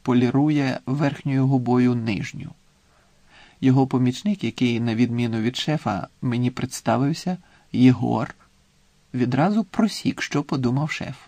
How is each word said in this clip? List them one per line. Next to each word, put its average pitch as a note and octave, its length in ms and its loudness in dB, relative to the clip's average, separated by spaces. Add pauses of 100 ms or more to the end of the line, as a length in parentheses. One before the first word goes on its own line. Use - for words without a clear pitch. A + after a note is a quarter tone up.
полірує C3 840 2
верхньою C#3 640 0
губою B2 480 2
нижню. - 540 -6 (1120)
Його C3 260 4
помічник, C3 560 0
який, A#2 360 0
на A#2 160 -2
відміну A#2 460 0
від A#2+ 160 -2
шефа, A#2+ 500 -4 (140)
мені B2 300 0
представився, C#3 880 -2 (340)
Єгор, A#2+ 640 2 (760)
відразу C3+ 500 0
просік, - 580 -2
що D3 220 -4
подумав C3+ 480 -2
шеф. - 240 -10 (120)